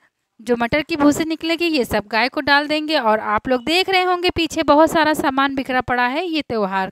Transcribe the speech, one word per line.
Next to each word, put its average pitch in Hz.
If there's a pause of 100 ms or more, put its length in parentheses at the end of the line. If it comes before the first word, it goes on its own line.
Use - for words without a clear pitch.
(400)
जो 233
मटर 233
की 330
भूसी 294
निकलेगी 320
ये 302
सब 208
गाय 233
को 311
डाल 285
देंगे। 302
और 220
आप 214
लोग 254
देख 359
रहे 370
होंगे 359
पीछे 320
बहुत 302
सारा 311
सामान 277
बिखरा 254
पड़ा 247
है, 302
ये 311
त्यौहार 196